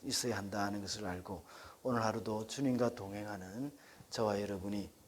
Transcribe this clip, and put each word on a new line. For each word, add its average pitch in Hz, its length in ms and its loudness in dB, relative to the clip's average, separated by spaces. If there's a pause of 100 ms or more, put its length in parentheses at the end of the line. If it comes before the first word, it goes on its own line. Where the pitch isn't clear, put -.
있어야 120 340 0
한다는 101 440 0
것을 98 240 -4
알고 90 380 -6 (400)
오늘 120 200 4
하루도 110 440 2
주님과 123 480 4
동행하는 104 760 -6 (380)
저와 104 320 4
여러분이 98 500 -2 (160)